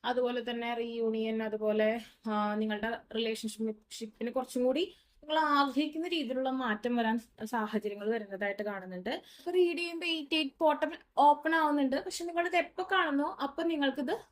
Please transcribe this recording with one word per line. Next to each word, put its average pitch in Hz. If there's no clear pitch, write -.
അതുപോലെ 247
തന്നെ 233
റീയൂണിയൻ, 226
അതുപോലെ, 214
ആ, 208
നിങ്ങളുടെ 220
റിലേഷൻഷിപ്പിന് 220
കുറച്ചും 247
കൂടി 277
നിങ്ങൾ 311
ആഗ്രഹിക്കുന്ന 294
രീതിയിലുള്ള 262
മാറ്റം 240
വരാൻ 226
സാഹചര്യങ്ങൾ 214
വരുന്നതായിട്ട് 202
കാണുന്നുണ്ട്. 185
ഇപ്പൊ -
റീഡ് 349
ചെയ്യുമ്പോ 339
എയ്റ്റ് 320
എയ്റ്റ് 311
പോർട്ടൽ 302
ഓപ്പൺ 294
ആവുന്നുണ്ട്. 294
പക്ഷെ 359
നിങ്ങളിത് 339
എപ്പോ 359
കാണുന്നോ 311
അപ്പൊ 277
നിങ്ങൾക്കിത് 294